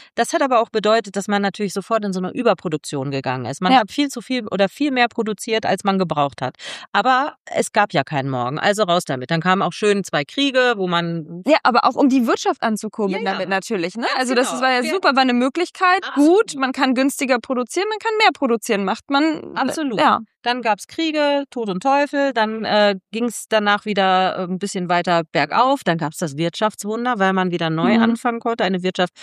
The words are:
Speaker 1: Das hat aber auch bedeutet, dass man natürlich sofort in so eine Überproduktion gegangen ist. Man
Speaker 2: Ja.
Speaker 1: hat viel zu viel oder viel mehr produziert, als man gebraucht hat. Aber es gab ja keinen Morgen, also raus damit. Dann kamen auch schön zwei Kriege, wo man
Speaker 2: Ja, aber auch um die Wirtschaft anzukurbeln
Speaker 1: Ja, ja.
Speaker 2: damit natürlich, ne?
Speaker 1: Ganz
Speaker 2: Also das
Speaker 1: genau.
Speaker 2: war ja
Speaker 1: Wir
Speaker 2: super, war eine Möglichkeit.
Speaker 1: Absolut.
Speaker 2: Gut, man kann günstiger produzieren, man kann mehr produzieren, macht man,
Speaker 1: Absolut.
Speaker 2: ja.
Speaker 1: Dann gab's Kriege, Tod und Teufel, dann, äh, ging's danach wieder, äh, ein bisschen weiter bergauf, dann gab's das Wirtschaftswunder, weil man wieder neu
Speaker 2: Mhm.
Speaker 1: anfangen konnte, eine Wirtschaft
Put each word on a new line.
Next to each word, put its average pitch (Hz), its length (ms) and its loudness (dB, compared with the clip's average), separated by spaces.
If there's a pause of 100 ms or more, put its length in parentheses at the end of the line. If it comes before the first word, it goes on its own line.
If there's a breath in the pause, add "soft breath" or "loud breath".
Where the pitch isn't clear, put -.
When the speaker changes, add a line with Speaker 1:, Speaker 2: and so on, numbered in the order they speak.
(160 loud breath)
Speaker 1:
Das 233 180 -2
hat 330 80 2
aber 262 180 4
auch 220 100 0
bedeutet, 214 460 0
dass 196 120 -4
man 202 140 0
natürlich 202 320 -4
sofort 214 320 -2
in 190 80 -2
so 180 60 -4
eine 185 120 -6
Überproduktion 156 800 -2
gegangen 131 340 -4
ist. 127 160 -8
Man 185 100 2
Speaker 2:
Ja. 262 80 6
Speaker 1:
hat 214 120 -4
viel 285 180 -2
zu 240 120 -10
viel 247 260 -6
oder 196 220 0
viel 285 220 -2
mehr 247 160 2
produziert, 220 580 -4
als - 180 0
man 190 160 0
gebraucht 151 420 -2
hat. 131 140 -6 (360 loud breath)
Aber 254 440 2 (100)
es - 260 -2
gab 208 220 2
ja 143 100 2
keinen 139 260 -4
Morgen, 127 300 -2
also 202 240 0
raus 175 220 2
damit. 127 260 -4
Dann 165 100 0
kamen 185 200 2
auch 170 120 -2
schön 202 300 0
zwei 147 220 -2
Kriege, 254 520 2
wo 185 100 -2
man 170 580 -4
Speaker 2:
Ja, 294 180 4
aber 240 220 4
auch 247 100 2
um 277 140 4
die 240 180 2
Wirtschaft 359 360 0
anzukurbeln 208 600 -4
Speaker 1:
Ja, 190 80 -2
ja. - 20 -2
Speaker 2:
damit 180 160 -6
natürlich, 190 460 -2
ne? 233 120 -6
Speaker 1:
Ganz 508 120 -2
Speaker 2:
Also 254 160 0
das 247 140 2
Speaker 1:
genau. 254 120 -4
Speaker 2:
war 262 100 2
ja 247 120 2
Speaker 1:
Wir 233 80 -2
Speaker 2:
super, 359 240 2
war 269 60 4
eine 262 120 4
Möglichkeit. 359 760 2
Speaker 1:
Absolut. 294 260 4
Speaker 2:
Gut, 415 260 2
man 262 120 0
kann 262 240 2
günstiger 262 440 0
produzieren, 254 500 -4
man 427 100 -4
kann 440 180 -2
mehr 427 160 4
produzieren, 220 520 -2
macht 208 240 -6
man, 277 460 -2
Speaker 1:
Absolut. 262 440 -4
Speaker 2:
ja. 294 200 4 (260)
Speaker 1:
Dann 247 160 -2
gab's 214 260 -2
Kriege, 294 640 -2
Tod 226 180 -6
und 185 140 -4
Teufel, 277 500 0
dann, 220 320 -2
äh, 208 300 2 (180)
ging's 233 340 -4
danach 208 380 0
wieder, 185 540 2
äh, 190 40 -4
ein 180 160 -6
bisschen 185 300 -6
weiter 175 320 2 (100)
bergauf, 226 540 2
dann 170 120 2
gab's 156 200 -6
das 147 180 -6
Wirtschaftswunder, 214 840 -4
weil 190 140 2
man 185 200 0
wieder 170 180 -2
neu 165 260 2
Speaker 2:
Mhm. 226 80 4
Speaker 1:
anfangen 233 380 0
konnte, 233 240 0
eine 190 180 0
Wirtschaft 185 400 -2